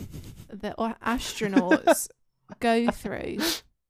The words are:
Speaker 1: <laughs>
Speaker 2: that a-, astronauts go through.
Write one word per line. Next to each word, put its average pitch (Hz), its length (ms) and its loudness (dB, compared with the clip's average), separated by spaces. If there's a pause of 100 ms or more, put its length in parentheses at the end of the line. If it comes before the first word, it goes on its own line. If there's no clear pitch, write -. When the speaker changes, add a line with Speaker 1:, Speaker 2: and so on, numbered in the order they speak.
(220)
Speaker 1:
<laughs> - 260 -16
Speaker 2:
that 196 300 -10
a-, 226 180 -2 (100)
astronauts - 1000 2 (540)
go 233 300 4
through. - 480 -6 (500)